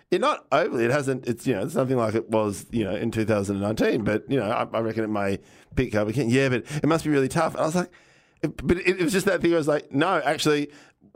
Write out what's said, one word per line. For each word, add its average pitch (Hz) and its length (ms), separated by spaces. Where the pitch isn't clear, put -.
It 185 120
not 269 300
overly. 139 340
It 120 60
hasn't. 135 360
It's, 117 180
you 131 80
know, 95 100
it's - 100
nothing 131 240
like 110 160
it 113 160
was, 107 400
you 113 140
know, 95 100
in 113 160
two 110 160
thousand 101 340
nineteen. 117 440
But, 107 260
you 135 80
know, 101 100
I, 120 140
I 110 80
reckon 110 240
it 107 60
may 101 300
pick 127 220
up 107 120
again. 117 220
"Yeah, 135 180
but 127 160
it - 40
must 156 180
be 151 60
really 135 180
tough." 160 260
And - 80
I 156 40
was 160 80
like, 180 160
it, 151 260
but 175 120
it, 190 80
it 185 160
was 151 100
just 190 140
that 175 160
thing. 170 100
I 170 40
was 151 120
like, 147 240
"No, 160 320
actually, 147 460